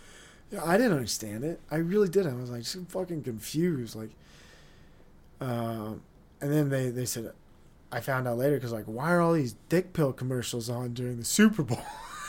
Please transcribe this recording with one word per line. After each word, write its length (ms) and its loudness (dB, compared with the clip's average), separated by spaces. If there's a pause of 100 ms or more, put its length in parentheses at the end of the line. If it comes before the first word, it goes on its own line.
(520)
Yeah, 140 -6
I 100 6
didn't 160 6
understand 540 -2
it. 160 -4 (100)
I 60 0
really 320 4
didn't. 280 2
I 40 -6
was, 80 -8
like, 160 -8
so 240 -8
fucking 340 -4
confused. 720 -2
Like, 160 -10 (1300)
um, 640 -6 (400)
and 100 -2
then 160 4
they, 220 0
they 160 -4
said, 260 -6 (640)
I 80 -4
found 260 -2
out 100 0
later 220 2
'cause, 140 -4
like, 120 -6
why 260 -2
are 100 6
all 120 4
these 220 0 (140)
dick 240 2
pill 180 2
commercials 580 -4
on 240 -4
during 240 -6
the 60 -8
Super 400 6
Bowl? 180 0
<laughs> 300 -12 (180)